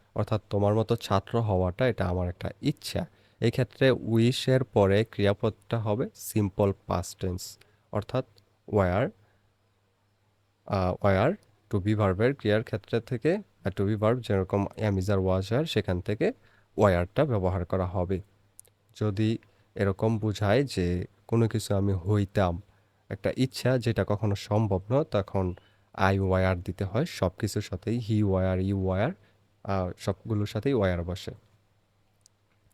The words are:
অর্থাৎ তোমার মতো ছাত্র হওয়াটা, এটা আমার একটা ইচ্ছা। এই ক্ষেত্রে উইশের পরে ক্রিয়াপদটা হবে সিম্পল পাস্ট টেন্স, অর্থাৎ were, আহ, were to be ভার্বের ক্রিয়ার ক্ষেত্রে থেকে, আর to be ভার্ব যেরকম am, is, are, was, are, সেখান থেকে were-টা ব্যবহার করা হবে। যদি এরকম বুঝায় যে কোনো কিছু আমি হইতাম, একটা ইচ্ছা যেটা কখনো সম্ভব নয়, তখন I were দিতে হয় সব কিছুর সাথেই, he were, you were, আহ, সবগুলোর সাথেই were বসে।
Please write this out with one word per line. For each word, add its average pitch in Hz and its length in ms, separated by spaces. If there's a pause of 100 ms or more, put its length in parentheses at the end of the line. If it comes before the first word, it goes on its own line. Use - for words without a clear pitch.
(160)
অর্থাৎ 107 340
তোমার 104 260
মতো 110 200
ছাত্র 107 460
হওয়াটা, 95 460
এটা 104 180
আমার 90 240
একটা - 200 (120)
ইচ্ছা। - 440 (340)
এই 117 120
ক্ষেত্রে 135 400
উইশের 123 720
পরে 101 480
ক্রিয়াপদটা 104 680
হবে 110 360
সিম্পল 101 580 (140)
পাস্ট 90 320
টেন্স, 92 380 (340)
অর্থাৎ 104 340 (440)
were, 101 400 (1600)
আহ, 92 400
were 104 300 (360)
to 98 160
be 110 80
ভার্বের 104 380
ক্রিয়ার 110 300
ক্ষেত্রে - 380
থেকে, 151 340
আর - 360
to 98 160
be 107 100
ভার্ব 113 240
যেরকম 101 440 (120)
am, 104 180
is, 92 100
are, 98 140
was, 95 300
are, 135 160
সেখান 92 360
থেকে 175 300 (460)
were-টা 92 480
ব্যবহার 92 400
করা 92 200
হবে। 90 360 (800)
যদি 107 360 (380)
এরকম 104 440
বুঝায় 107 440
যে 90 420 (220)
কোনো 113 200
কিছু 104 280
আমি 98 180
হইতাম, 95 680 (480)
একটা 101 260
ইচ্ছা 127 420
যেটা 110 300
কখনো 104 280
সম্ভব 101 460 (100)
নয়, 139 120
তখন 95 520 (380)
I 98 260
were 92 360
দিতে 90 280
হয় 107 220
সব - 340
কিছুর 107 220
সাথেই, 110 380
he 107 300
were, 92 320 (100)
you 98 160
were, 101 260 (500)
আহ, 95 340
সবগুলোর 104 480
সাথেই 110 280
were 90 300
বসে। 87 280 (1400)